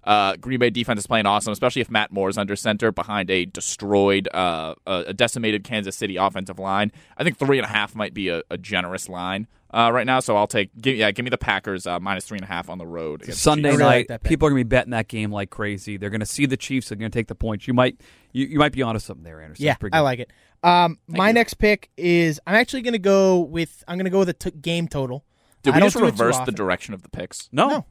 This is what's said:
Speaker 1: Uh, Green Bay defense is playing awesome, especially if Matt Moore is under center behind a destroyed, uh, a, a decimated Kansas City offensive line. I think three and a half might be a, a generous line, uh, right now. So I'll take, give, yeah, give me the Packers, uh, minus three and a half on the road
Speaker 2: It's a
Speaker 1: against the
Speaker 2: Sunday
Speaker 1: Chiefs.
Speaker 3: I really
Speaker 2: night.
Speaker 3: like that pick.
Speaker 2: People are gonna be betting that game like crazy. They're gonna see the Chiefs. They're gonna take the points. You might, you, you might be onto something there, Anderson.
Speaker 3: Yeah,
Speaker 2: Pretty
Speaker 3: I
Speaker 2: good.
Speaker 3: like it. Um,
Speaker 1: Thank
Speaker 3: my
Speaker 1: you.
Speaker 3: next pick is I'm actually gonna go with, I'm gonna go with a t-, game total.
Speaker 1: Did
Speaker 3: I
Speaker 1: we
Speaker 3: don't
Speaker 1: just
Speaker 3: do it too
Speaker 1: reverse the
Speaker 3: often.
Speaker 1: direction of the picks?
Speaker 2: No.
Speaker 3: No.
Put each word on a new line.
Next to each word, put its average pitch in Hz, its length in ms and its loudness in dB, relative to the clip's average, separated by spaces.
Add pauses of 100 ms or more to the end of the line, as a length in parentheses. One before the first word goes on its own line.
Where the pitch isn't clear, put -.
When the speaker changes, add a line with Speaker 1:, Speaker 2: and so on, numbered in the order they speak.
Speaker 1:
Uh, 98 320 2
Green 123 220 -4
Bay 120 100 4
defense 113 320 -2
is - 60 -10
playing 110 180 0
awesome, 104 260 2
especially 120 300 -2
if 113 100 -4
Matt 107 220 0
Moore 98 160 0
is 98 80 -4
under 101 180 -2
center 110 380 0
behind 95 360 -4
a 92 140 2
destroyed, 98 920 0
uh, 82 420 -2 (120)
a, 92 200 -2
a 98 60 -8
decimated 113 520 -2
Kansas 104 320 -6
City 98 180 -4
offensive 95 420 -2
line. 98 360 -2 (240)
I 147 80 -2
think 156 120 0
three 139 200 2
and 120 80 -2
a - 40 -8
half 104 240 -2
might 104 200 -6
be 95 160 -4
a, 82 200 -2
a 87 80 -8
generous 92 520 -6
line, 92 380 -6 (260)
uh, 117 200 4
right 120 120 0
now. 131 160 2
So 107 160 0
I'll 104 100 4
take, 101 220 -2 (100)
give, 135 160 0
yeah, 107 160 2
give 120 140 -6
me 127 40 -8
the 123 80 -2
Packers, 98 480 -2
uh, 87 140 -4
minus 92 240 -6
three 107 140 -12
and 92 80 -10
a - 20 -18
half 85 220 -8
on 87 80 -10
the 85 100 -14
road 80 320 -8
Speaker 2:
It's - 80 -16
a 85 40 -12
Speaker 1:
against - 120 -6
the 156 60 6
Speaker 2:
Sunday 147 220 2
Speaker 1:
Chiefs. - 100 6
Speaker 3:
I - 20 4
really 135 60 6
Speaker 2:
night. 123 80 6
Speaker 3:
like 123 100 -2
that 117 160 -10
pick. - 60 -2
Speaker 2:
People 156 180 2
are 143 40 4
gonna 135 100 2
be - 20 0
betting 123 280 0
that 110 180 -4
game 107 240 -4
like 101 160 -6
crazy. 104 480 -8
They're 101 120 -6
gonna 107 160 -4
see 143 200 0
the 131 120 0
Chiefs. 131 300 -6
They're 107 100 -10
gonna 107 120 -6
take 113 180 -4
the 107 80 -12
points. 110 320 -6
You 127 60 -2
might, 127 260 2 (320)
you, 135 140 -2
you 151 140 -2
might 147 120 4
be 135 100 -4
onto 113 180 -2
something - 260 -14
there, 80 160 -18
Anderson. 78 240 -10
Speaker 3:
Yeah, 147 80 2
Speaker 2:
Pretty - 200 -6
Speaker 3:
I 160 60 4
Speaker 2:
good. 151 40 4
Speaker 3:
like 127 160 0
it. 120 120 -12 (320)
Um, 175 360 4 (100)
Speaker 1:
Thank 165 80 -4
Speaker 3:
my 190 100 4
Speaker 1:
you. 226 60 4
Speaker 3:
next 233 220 2
pick 208 420 2
is 170 500 2
I'm 185 80 2
actually 247 280 2
gonna 233 140 -2
go 190 420 4
with, 165 500 -4
I'm 175 80 -6
gonna 190 120 -2
go 185 100 2
with 180 100 2
a 175 40 -4
t-, - 180 -8
game 170 360 -4
total. 135 380 -6 (380)
Speaker 1:
Did 135 100 4
Speaker 3:
I - 20 6
Speaker 1:
we 160 60 8
Speaker 3:
don't 202 60 8
Speaker 1:
just - 100 2
Speaker 3:
do 226 80 4
it 143 60 4
too - 0 - (120)
Speaker 1:
reverse 123 140 4
the 127 60 0
Speaker 3:
often. 123 120 -2
Speaker 1:
direction 95 380 -2
of 92 100 -14
the - 60 -20
picks? - 420 -14
Speaker 2:
No. 170 160 2
Speaker 3:
No. 285 240 0